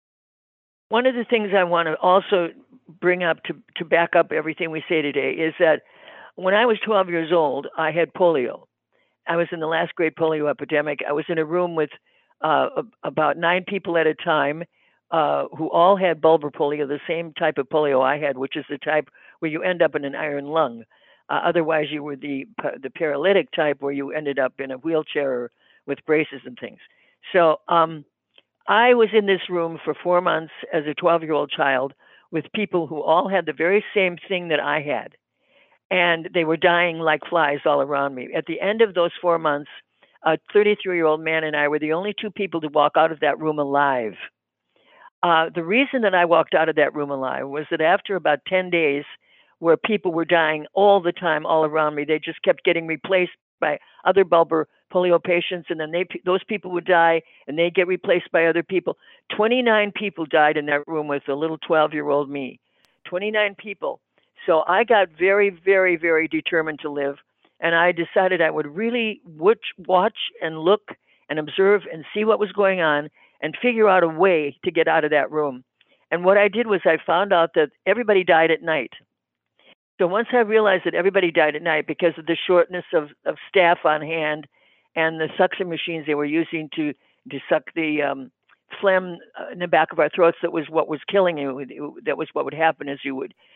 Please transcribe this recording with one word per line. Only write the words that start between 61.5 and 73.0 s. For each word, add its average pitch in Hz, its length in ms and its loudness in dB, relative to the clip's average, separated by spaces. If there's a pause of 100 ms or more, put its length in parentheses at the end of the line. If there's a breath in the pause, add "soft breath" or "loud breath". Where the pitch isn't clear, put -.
twelve-year-old 147 720 0
me. 139 300 -10 (500)
Twenty-nine 208 460 -2
people. 160 440 -10 (460)
So 160 220 4
I 196 160 2
got 208 240 4 (200)
very, 202 220 4
very, 185 460 2
very 160 320 0
determined 156 540 -4
to 151 80 -8 (120)
live, 143 160 -4 (420)
and 165 160 0
I 175 160 4
decided 175 500 0
I 156 160 0
would 151 100 -4
really 220 580 -4
watch, 170 400 0 (220)
watch 185 320 2 (220)
and 160 180 -6
look 185 260 2 (440)
and 156 100 -6
observe 190 420 2 (100)
and 160 120 -14 (100)
see 214 120 -2
what 208 140 2
was 196 120 -2
going 190 300 0
on 151 280 0 (320 soft breath)